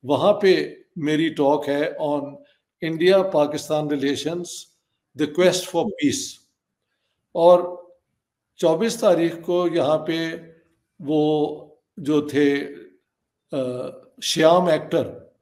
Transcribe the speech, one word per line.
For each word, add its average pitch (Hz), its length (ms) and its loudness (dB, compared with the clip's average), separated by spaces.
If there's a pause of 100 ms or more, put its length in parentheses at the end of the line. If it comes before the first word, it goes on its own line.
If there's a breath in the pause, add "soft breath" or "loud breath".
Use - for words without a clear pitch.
वहाँ 151 360 2
पे 170 400 2 (160)
मेरी 156 320 0
टॉक 147 380 2
है 143 300 -2
on 147 240 -2 (640 soft breath)
India 170 340 2 (180)
Pakistan 151 520 0
relations, 147 600 -4 (760)
the 147 60 0 (120)
quest 180 220 4
for 165 220 -4
peace। 147 440 -2 (1080)
और 175 500 4 (720)
चौबीस 170 440 0
तारीख 170 340 2
को 175 320 -2
यहाँ 156 300 0
पे 165 380 -4 (680)
वो 151 400 0 (580)
जो 147 340 0
थे, 143 260 2 (920)
अ, 127 360 -6 (340)
श्याम 170 460 4
एक्टर - 720 -4